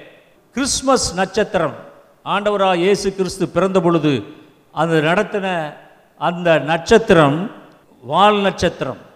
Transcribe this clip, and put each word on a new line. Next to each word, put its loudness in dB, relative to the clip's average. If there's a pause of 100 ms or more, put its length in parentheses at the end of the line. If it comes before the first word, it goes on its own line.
(540)
கிறிஸ்மஸ் -2
நட்சத்திரம், -2 (500)
ஆண்டவராக 0
இயேசு 0
கிறிஸ்து -4
பிறந்த 0
பொழுது 2 (480)
அந்த 0
நடத்தின -2 (440)
அந்த 0
நட்சத்திரம் 4 (520)
வால் 2
நட்சத்திரம், -2 (180)